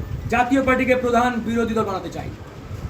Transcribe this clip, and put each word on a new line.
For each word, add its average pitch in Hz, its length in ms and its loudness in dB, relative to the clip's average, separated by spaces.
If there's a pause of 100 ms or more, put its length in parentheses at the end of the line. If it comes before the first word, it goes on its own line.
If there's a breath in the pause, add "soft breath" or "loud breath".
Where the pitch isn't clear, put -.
(300)
জাতীয় 247 320 4
পার্টিকে 254 340 4
প্রধান 247 400 2
বিরোধী 220 380 0
দল 214 100 2
বানাতে 185 240 -4
চায়। 165 200 -8 (600)